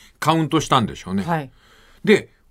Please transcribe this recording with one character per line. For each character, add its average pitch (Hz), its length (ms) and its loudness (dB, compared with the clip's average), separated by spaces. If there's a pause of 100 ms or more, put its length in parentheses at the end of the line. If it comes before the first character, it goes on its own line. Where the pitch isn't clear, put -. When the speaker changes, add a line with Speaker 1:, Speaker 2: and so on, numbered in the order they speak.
(200)
Speaker 1:
カ 156 140 0
ウ 165 80 2
ン 151 80 -2
ト 160 100 2
し 143 80 -4
た 143 120 4
ん 107 80 0
で 69 80 -8
し - 120 -16
ょ 90 40 -6
う - 20 -6
ね。 98 100 -2
Speaker 2:
は 165 160 -2
い。 135 120 -12 (520)
Speaker 1:
で、 - 260 2 (200)